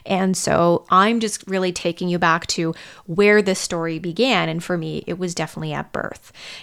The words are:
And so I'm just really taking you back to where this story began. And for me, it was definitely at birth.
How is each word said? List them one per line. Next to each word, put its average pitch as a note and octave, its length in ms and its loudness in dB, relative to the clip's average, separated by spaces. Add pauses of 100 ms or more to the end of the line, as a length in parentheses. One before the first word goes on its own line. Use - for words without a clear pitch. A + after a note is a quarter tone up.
And F#3+ 320 0
so - 540 2
I'm G#3+ 300 4
just G#3+ 260 -4
really F#3 260 -2
taking F3+ 360 -4
you F3 100 0
back E3+ 300 2
to E3 260 -2 (320)
where G#3 360 6
this F#3+ 160 0
story E3 400 -4
began. F3 500 0
And E3+ 140 -4
for F3+ 140 -2
me, D#3 300 -6
it F3 120 -6
was F3+ 160 -6
definitely D#3 380 -6
at C#3+ 200 -8
birth. - 400 -8 (300)